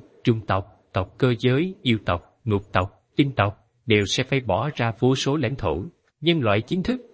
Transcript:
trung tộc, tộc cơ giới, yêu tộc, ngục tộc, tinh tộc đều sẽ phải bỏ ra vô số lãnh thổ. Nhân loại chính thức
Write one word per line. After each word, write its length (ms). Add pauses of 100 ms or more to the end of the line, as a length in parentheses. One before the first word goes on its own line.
(240)
trung 240
tộc, 180 (280)
tộc 240
cơ 220
giới, 420
yêu 240
tộc, 380
ngục 280
tộc, 200 (240)
tinh 200
tộc 340 (160)
đều 200
sẽ 180
phải 160
bỏ 360
ra 240
vô 160
số 220
lãnh 180
thổ. 280 (380)
Nhân 200
loại 200
chính 220
thức 180 (120)